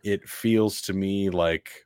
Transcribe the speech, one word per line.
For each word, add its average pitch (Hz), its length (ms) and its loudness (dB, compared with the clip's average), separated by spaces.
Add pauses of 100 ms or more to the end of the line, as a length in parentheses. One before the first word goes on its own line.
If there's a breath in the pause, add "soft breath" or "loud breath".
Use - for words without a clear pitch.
It 101 240 -2
feels 110 560 2
to 98 100 -6
me 98 360 0
like 85 400 0 (160)